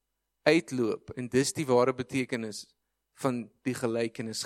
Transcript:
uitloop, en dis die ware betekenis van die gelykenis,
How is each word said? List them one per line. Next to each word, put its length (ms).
uitloop, 680
en 200
dis 240
die 160
ware 240
betekenis 720
van 220
die 140
gelykenis, 680